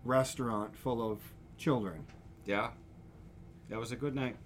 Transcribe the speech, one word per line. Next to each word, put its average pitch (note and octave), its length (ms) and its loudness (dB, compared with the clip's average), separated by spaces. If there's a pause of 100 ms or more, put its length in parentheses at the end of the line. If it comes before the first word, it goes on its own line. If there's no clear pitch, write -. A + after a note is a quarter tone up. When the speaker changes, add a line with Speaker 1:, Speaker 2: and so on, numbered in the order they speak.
Speaker 1:
restaurant A#2+ 720 4
full A#2+ 240 0 (100)
of G#2 80 -2 (380)
children. G#2 480 4 (400)
Speaker 2:
Yeah. G#2 240 2 (1000)
That A2 100 -2
was A#2 120 -4
a B2 60 -2
good C#3 180 -2
night. B2+ 300 0